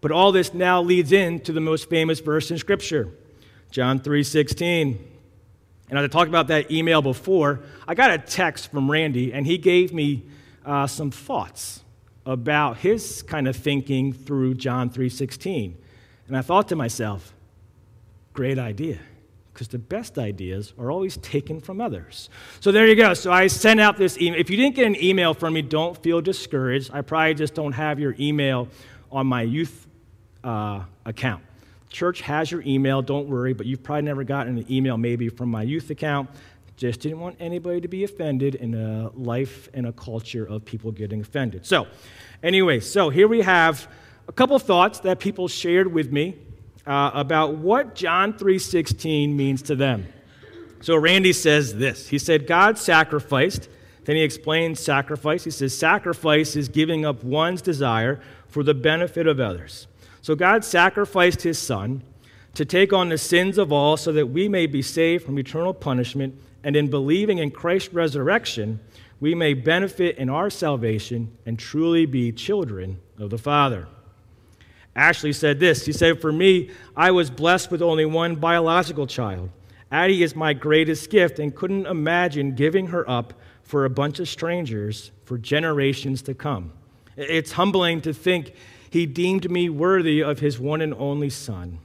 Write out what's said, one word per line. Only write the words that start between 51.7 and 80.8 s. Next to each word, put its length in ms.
this. 320
He 100
said, 280
"God 300
sacrificed." 920
Then 140
he 60
explains 580
sacrifice. 640
He 60
says, 220
"Sacrifice 840
is 100
giving 380
up 180
one's 380
desire 580
for 120
the 120
benefit 520
of 140
others." 480
So 140
God 300
sacrificed 800
his 140
son 460
to 120
take 260
on 160
the 100
sins 400
of 140
all 240
so 160
that 160
we 220
may 160
be 160
saved 420
from 160
eternal 340
punishment, 600
and 100
in 140
believing 480
in 120
Christ's 440
resurrection, 880
we 120
may 200
benefit 640
in 120
our 200
salvation 840
and 120
truly 480
be 280
children 640
of 120
the 80
Father. 500
Ashley 340
said 300
this. 240
He 80
said, 260
"For 140
me, 380
I 180
was 180
blessed 420
with 100
only 240
one 300
biological 720
child. 420
Addie 300
is 120
my 160
greatest 580